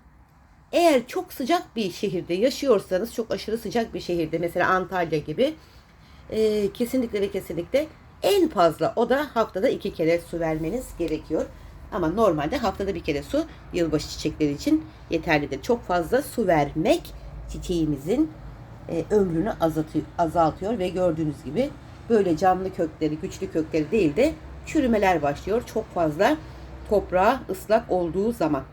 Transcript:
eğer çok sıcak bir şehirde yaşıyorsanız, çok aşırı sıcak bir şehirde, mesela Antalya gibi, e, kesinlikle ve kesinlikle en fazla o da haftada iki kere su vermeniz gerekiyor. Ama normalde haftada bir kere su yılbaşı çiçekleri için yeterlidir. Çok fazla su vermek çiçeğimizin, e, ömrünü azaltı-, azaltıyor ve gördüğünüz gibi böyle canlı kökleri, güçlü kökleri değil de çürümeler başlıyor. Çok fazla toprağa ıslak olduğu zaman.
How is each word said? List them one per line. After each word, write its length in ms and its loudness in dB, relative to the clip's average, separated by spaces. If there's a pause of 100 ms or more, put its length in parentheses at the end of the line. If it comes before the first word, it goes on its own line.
(720)
eğer 340 6
çok 260 -6
sıcak 440 0
bir 140 0
şehirde 440 -2
yaşıyorsanız, 800 2
çok 160 -6
aşırı 280 -4
sıcak 360 -2
bir 60 -6
şehirde, 380 -2
mesela 300 0
Antalya 500 0
gibi, 360 0 (760)
e, 420 0
kesinlikle 480 -2
ve 100 -2
kesinlikle 560 -2 (360)
en 260 4
fazla 480 4
o 120 2
da 260 2
haftada 340 0
iki 240 -2
kere 280 2
su 200 -8
vermeniz 460 -2 (120)
gerekiyor. 480 -4 (460)
Ama 160 0
normalde 480 2
haftada 380 -2
bir 60 -6
kere 220 -2
su 220 -2 (280)
yılbaşı 360 0
çiçekleri 440 -2
için 320 0 (260)
yeterlidir. 520 0
Çok 200 0
fazla 400 0
su 240 -2
vermek 560 2 (500)
çiçeğimizin, 800 0 (580)
e, 220 -2
ömrünü 500 2
azaltı-, 440 0 (140)
azaltıyor 600 2
ve 100 -2
gördüğünüz 560 -2
gibi 260 -2 (400)
böyle 260 4
canlı 380 2
kökleri, 440 -2
güçlü 340 -8
kökleri 380 -2
değil 260 2
de 160 4 (340)
çürümeler 560 4
başlıyor. 400 -2 (120)
Çok 200 -6
fazla 420 4 (520)
toprağa 520 2 (100)
ıslak 400 0
olduğu 420 0
zaman. 400 0